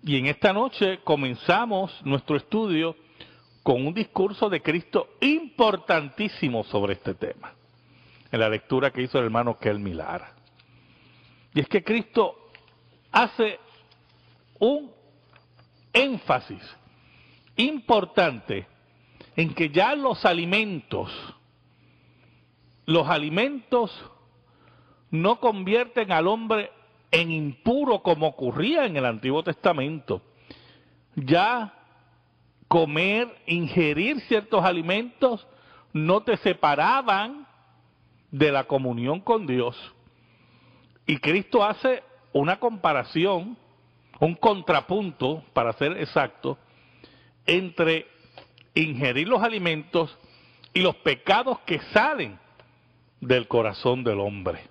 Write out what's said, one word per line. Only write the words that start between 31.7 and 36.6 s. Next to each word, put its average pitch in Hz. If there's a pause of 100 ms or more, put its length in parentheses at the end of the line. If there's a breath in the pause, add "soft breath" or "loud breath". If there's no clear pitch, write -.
comer, 170 (200)
ingerir 170
ciertos 208
alimentos 196 (440 soft breath)
no 170
te 214
separaban 208 (840)